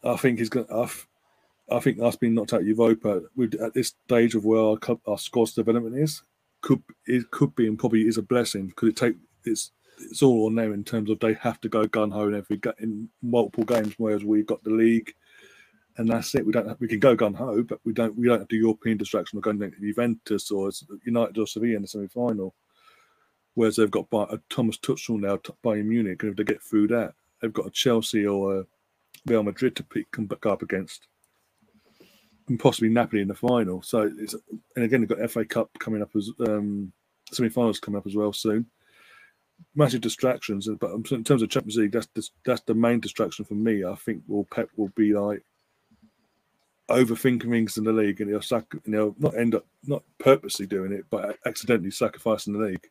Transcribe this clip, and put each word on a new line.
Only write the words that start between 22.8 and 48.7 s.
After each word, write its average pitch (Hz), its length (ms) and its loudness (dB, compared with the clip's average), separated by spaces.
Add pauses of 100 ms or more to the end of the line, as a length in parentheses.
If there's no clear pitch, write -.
Whereas 113 220 2
they've 107 140 4
got 95 200 -2
Bay-, 104 200 2
uh, 107 60 -6 (140)
Thomas 117 260 -2
Tuchel - 420 -4
now, 101 180 -2
t-, - 160 -12 (120)
Bayern 107 220 0
Munich, 107 360 -2
and 107 100 -2
if 95 40 -8
they 104 80 -2
get 104 180 -2
through 107 260 2
that, 117 260 -2 (260)
they've 113 120 -4
got 101 140 -4
a 95 40 -10
Chelsea 113 560 2
or 98 340 0
a 92 60 -12 (580)
Real 113 180 2
Madrid 104 340 0
to - 60 -10
pick, - 280 -8
come 107 160 -6
back 101 180 -10
up 101 160 0
against, - 460 -8 (1400)
and 120 120 -2
possibly 113 300 4
Napoli 113 320 2
in 98 60 -2
the 101 60 -4
final. 110 460 0
So 107 380 0
it's, 107 160 -10 (420)
and 120 80 0
again, 117 160 2
they've 104 80 0
got 113 140 -2
F 117 140 -4
A 113 100 0
Cup - 320 -4
coming 110 240 -4
up 101 120 -8
as, 104 140 -2 (180)
um, 101 460 -4 (400)
semi-finals 117 480 0
coming 104 180 -6
up 98 80 -10
as 98 80 -8
well 104 200 0
soon. 110 320 0 (1080)
Massive 131 280 4
distractions, 110 680 -2 (100)
but 104 140 -4
in 113 320 -4
terms 131 160 4
of 110 80 2
Champions 113 300 -2
League, 104 140 2
that's 117 200 -2
the, - 160 -8 (160)
that's 123 160 0
the - 140 -2
main 117 260 4
distraction - 460 -6
for 104 80 -10
me. 107 320 0
I 95 80 -6
think - 340 -8
will, 101 160 -2
Pep - 320 -6
will 104 120 -2
be, 104 260 2
like, 101 280 -2 (1500)
overthinking 120 600 2
things 113 280 0
in 107 60 -2
the 110 80 2
league, 104 280 2
and 101 100 -4
he'll 104 120 -2
sac-, - 320 -4 (100)